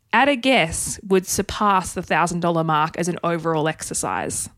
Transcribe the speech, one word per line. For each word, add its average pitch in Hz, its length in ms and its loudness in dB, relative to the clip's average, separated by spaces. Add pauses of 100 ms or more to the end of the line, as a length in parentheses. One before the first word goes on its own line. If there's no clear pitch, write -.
(140)
at 262 160 6
a 285 60 2
guess 233 680 0
would 190 240 2
surpass 196 680 0
the 180 100 -6
thousand 175 380 0
dollar 170 220 2
mark 156 340 0
as 175 100 -2
an 175 160 -2
overall 160 440 0
exercise. 92 800 -4 (100)